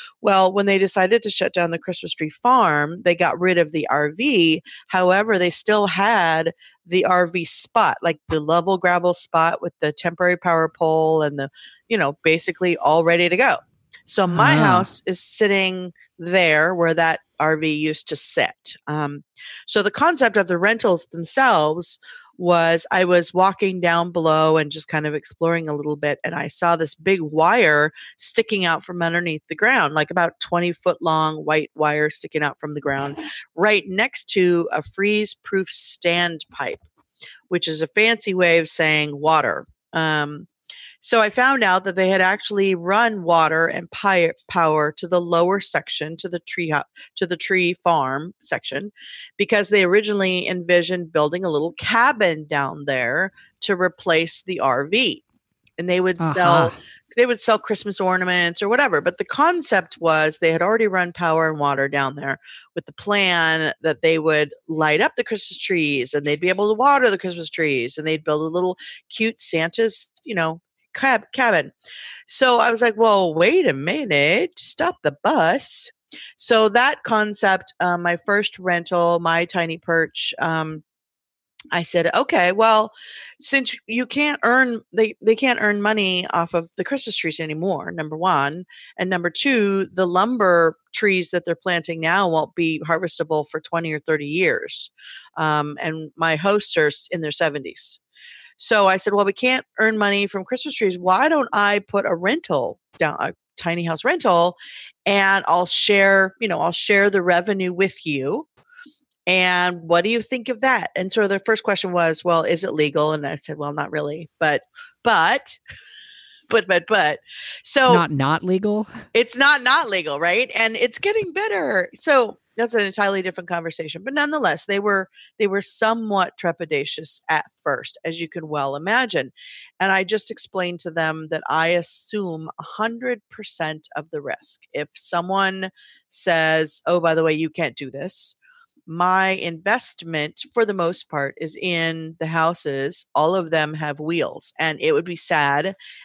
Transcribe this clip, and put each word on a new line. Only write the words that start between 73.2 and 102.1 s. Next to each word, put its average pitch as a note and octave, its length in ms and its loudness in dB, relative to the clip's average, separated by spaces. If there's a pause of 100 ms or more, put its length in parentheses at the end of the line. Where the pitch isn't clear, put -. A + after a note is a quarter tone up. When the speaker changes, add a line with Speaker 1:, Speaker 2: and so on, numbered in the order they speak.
Speaker 1:
wait B3+ 340 4
a D#3+ 60 2
minute, F3 840 0
stop - 460 -4
the C#3+ 200 -2
bus." A3+ 680 0 (460)
So A3 320 4
that B3 340 2
concept, G#3 800 0
uh, F3 160 0
my F3 180 -2
first G3+ 440 -2
rental, F3 600 0
my E3+ 240 0
tiny E3 340 -4
perch, - 640 -2
um, D#3 460 -4 (840)
I F3 120 -2
said, E3+ 340 0
"Okay, F#3+ 380 2
well, A3 400 4 (480)
since - 340 -2 (120)
you A#3 180 -2
can't D4 380 -2
earn, A#3+ 400 2 (100)
they, A3 280 0
they A3 140 4
can't B3 260 0
earn G#3 200 0
money G3+ 460 0
off E3+ 260 -4
of E3 240 -4
the F#3 80 -6
Christmas - 320 -4
trees D#3+ 240 -4
anymore, E3 500 -4
number D#3 240 -8
one. D#3+ 480 0 (340)
And F#3 120 -4
number F3 200 -2
two, G3+ 640 0
the F#3 160 0
lumber F3+ 720 2 (160)
trees F#3+ 380 0
that F3 120 -2
they're E3+ 120 -4
planting E3+ 440 -4
now F3 300 2
won't D#3+ 260 0
be D#3+ 320 -2
harvestable D#3+ 640 -2
for D#3+ 100 -8
twenty E3 320 -6
or D3+ 80 -4
thirty D3 280 -4
years." D3 640 -2 (440)
Um, D3+ 460 -2
and D#3+ 340 -8
my E3 220 0
hosts G3+ 400 0
are D3+ 100 4
s-, - 240 -6
in F3+ 80 -6
their D3+ 140 -6
seventies. - 640 -6 (580)
So G#3 300 2
I F#3+ 80 4
said, G3 180 -2
"Well, G3+ 120 2
we G3 80 0
can't B3+ 320 -2 (140)
earn A3 180 2
money G3+ 300 0
from F#3+ 180 -8
Christmas B3+ 300 -6
trees. F#3 220 0
Why F#3 300 2
don't D4+ 240 0
I G3+ 280 2
put G3+ 280 -2
a F#3 80 -2